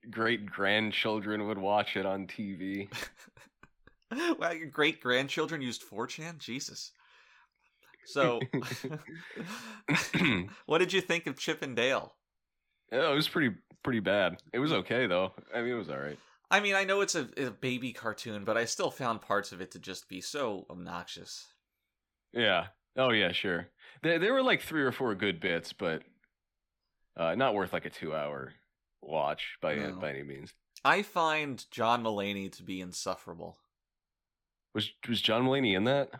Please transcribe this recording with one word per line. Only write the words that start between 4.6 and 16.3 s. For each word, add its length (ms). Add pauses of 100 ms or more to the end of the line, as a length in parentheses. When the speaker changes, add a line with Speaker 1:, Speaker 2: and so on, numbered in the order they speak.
Speaker 2:
great-grandchildren 960
used 200
four 240
chan? 320
Jesus. 540 (1120)
So, 360 (120)
<laughs> 680 (680)
Speaker 1:
<clears throat> 800
Speaker 2:
what 140
did 120
you 80
think 260
of 120
Chip 240
and 120
Dale? 380 (800)
Speaker 1:
Yeah, 180
it 40
was 120
pretty, 300 (260)
pretty 180
bad. 360 (160)
It 60
was 120
okay, 360
though. 260 (220)
I 80
mean, 80
it 80
was 100
all 100
right. 200 (320)